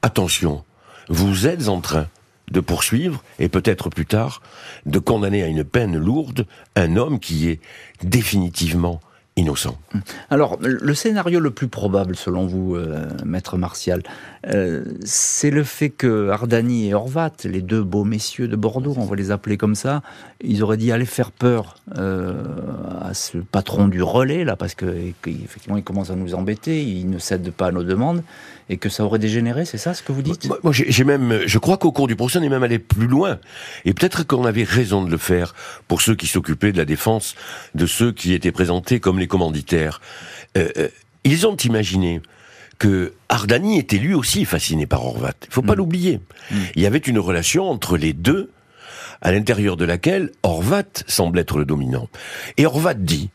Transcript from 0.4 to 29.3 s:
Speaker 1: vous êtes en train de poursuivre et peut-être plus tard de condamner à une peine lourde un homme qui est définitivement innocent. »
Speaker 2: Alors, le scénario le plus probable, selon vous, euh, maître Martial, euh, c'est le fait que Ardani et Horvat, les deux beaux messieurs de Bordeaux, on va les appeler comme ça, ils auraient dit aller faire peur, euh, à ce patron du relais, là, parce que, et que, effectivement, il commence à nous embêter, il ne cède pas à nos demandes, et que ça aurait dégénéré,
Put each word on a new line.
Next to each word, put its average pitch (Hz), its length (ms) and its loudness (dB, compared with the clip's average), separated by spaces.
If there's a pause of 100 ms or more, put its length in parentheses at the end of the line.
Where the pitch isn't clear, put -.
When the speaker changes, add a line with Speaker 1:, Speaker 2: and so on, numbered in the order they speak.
Speaker 1:
vous 95 400 2
êtes 165 220 0
en 92 100 2
train 78 280 -2 (440)
de 90 80 2
poursuivre 127 640 -2 (160)
et 85 80 2
peut-être - 420 0
plus 80 160 -4
tard 82 360 -2 (440)
de 73 140 2
condamner 101 440 2
à 82 40 0
une 78 160 0
peine 87 340 0
lourde 123 480 0 (300)
un 87 220 4
homme 127 240 0
qui 80 260 -2
est 80 140 -2 (420)
définitivement 87 960 0 (380)
innocent. » 73 400 0 (520)
Speaker 2:
Alors, 143 320 2
le 131 320 0
scénario 175 460 2
le 151 120 2
plus 120 180 -4
probable, 98 480 -2
selon 90 300 -2
vous, 92 280 -2
euh, 78 320 -4 (160)
maître 92 340 -4
Martial, 87 460 -2 (440)
euh, 90 360 0 (220)
c'est - 460 0
le 147 120 2
fait 143 260 -2
que 107 400 2
Ardani 117 580 2
et 101 60 2
Horvat, 131 380 0 (120)
les 92 180 -2
deux 107 220 0
beaux 101 200 0
messieurs 107 440 -2
de 110 80 -2
Bordeaux, 127 420 -2
on 113 80 -2
va 98 100 -4
les 98 140 -2
appeler 104 280 -2
comme 107 180 2
ça, 139 260 -4 (400)
ils 107 220 0
auraient 110 140 2
dit 113 140 2
aller 117 140 2
faire 120 260 -2
peur, 120 460 0 (200)
euh, 92 460 -2 (580)
à 92 120 -8
ce - 240 -8
patron 95 500 2
du 90 140 2
relais, 131 420 2
là, 117 120 -2
parce - 180 -6
que, - 120 -8
et 90 360 -4
que, 80 80 -6
effectivement, - 480 -8
il 101 60 -4
commence 95 260 -4
à 92 60 -6
nous 92 180 -6
embêter, 107 500 -2
il 92 260 -4
ne 92 100 -2
cède 92 320 -4
pas 92 160 -2
à 87 40 0
nos 90 120 -2
demandes, 127 400 0 (460)
et 92 80 -4
que 104 120 -2
ça 107 140 -2
aurait 107 160 2
dégénéré, 117 460 0